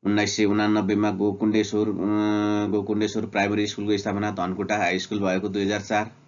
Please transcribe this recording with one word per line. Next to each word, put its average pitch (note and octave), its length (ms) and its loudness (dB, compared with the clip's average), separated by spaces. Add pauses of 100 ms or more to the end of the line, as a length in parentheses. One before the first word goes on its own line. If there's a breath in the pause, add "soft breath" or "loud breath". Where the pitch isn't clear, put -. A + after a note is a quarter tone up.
उन्नाइस G#2 320 0
सय G#2+ 80 2
उनानब्बेमा G#2 680 2
गोकुण्डेश्वर, G#2 760 0
अ, G#2 40 -2 (760)
गोकुण्डेश्वर G#2 560 -2
प्राइमरी G#2 400 0
स्कुलको G#2 300 0
स्थापना G2+ 340 -2
धनकुटा F#2+ 460 -2
हाई F#2 220 0
स्कुल G2+ 220 -4
भएको F#2+ 280 0
दुई G2 160 -2
हजार G2+ 180 0
चार G#2+ 340 -2 (120)